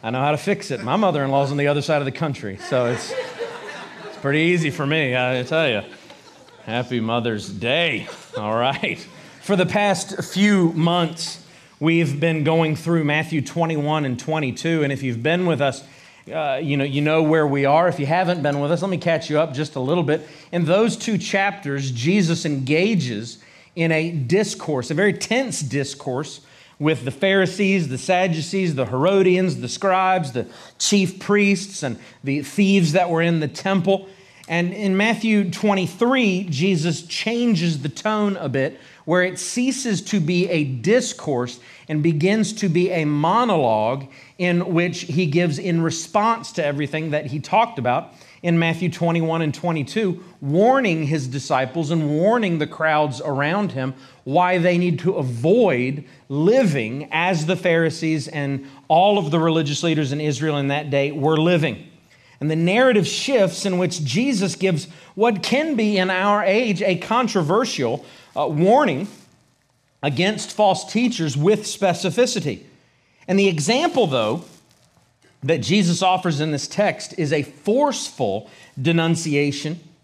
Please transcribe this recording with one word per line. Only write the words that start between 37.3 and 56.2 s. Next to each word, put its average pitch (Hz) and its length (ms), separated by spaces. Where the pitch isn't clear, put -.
the 147 80
tone 208 480
a 147 120
bit, 131 300
where 180 180
it 180 160
ceases 247 640
to 208 160
be 175 300
a 160 140
discourse 131 960
and 151 160
begins 180 500
to 202 160
be 180 220
a 165 140
monologue 147 1000
in 180 360
which 170 280
he 175 240
gives 160 320
in 170 240
response 202 720
to 165 100
everything 147 480
that 151 160
he 139 120
talked 226 380
about 127 360
in 170 160
Matthew 170 320
twenty-one 165 540
and 151 100
twenty-two, 175 680
warning 180 640
his 143 220
disciples 139 640
and 151 260
warning 190 400
the 151 100
crowds 151 540
around 147 520
him 131 200
why 180 340
they 175 220
need 175 200
to 185 140
avoid 131 920